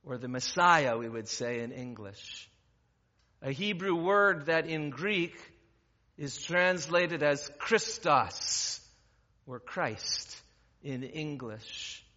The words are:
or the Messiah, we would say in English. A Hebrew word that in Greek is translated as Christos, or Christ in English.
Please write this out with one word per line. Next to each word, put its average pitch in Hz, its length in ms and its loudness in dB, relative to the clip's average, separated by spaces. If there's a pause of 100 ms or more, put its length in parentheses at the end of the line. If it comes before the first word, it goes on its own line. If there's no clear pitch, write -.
or 131 120 -6
the 123 100 -8
Messiah, 135 680 4
we 117 100 -4
would 113 220 -6
say 120 320 -4
in 117 100 -6
English. 117 800 -12 (920)
A 135 120 -4
Hebrew 190 420 0
word 180 520 4
that 160 200 4
in 156 220 -2
Greek 175 440 -2 (840)
is 143 260 -8
translated 175 800 2
as 143 340 2
Christos, - 1200 0 (680)
or 123 140 -12
Christ - 760 -6 (480)
in 131 200 -6
English. 131 1000 -10 (140)